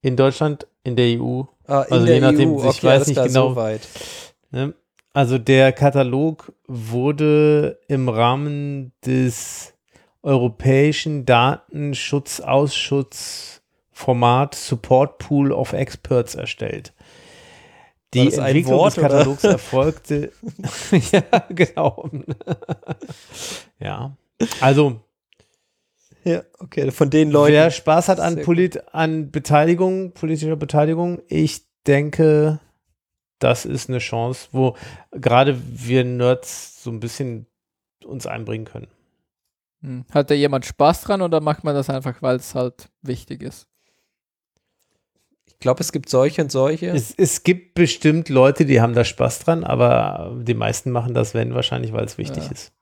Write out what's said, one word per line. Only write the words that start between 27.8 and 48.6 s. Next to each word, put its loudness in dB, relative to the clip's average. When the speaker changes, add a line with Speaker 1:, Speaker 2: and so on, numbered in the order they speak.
Speaker 1:
hat 2
an -2
Speaker 2:
Sehr -6
Speaker 1:
Polit-, 0
an -4
Beteiligung, 0
politischer -4
Beteiligung, -2
ich -2
denke, 2
das 0
ist -8
eine -4
Chance, -6
wo 0
gerade 2
wir -2
Nerds -4
so -10
ein -10
bisschen -10
uns -14
einbringen -10
können. -18
Speaker 3:
Hm. -14
Hat 0
da 4
jemand 0
Spaß 2
dran -2
oder 0
macht -4
man -2
das -2
einfach, -8
weil -2
es -12
halt -8
wichtig -10
ist? -18
Speaker 2:
Ich -20
glaub, 0
es -6
gibt -6
solche 2
und -4
solche. 0
Speaker 1:
Es, -4
es 2
gibt 0
bestimmt 2
Leute, 4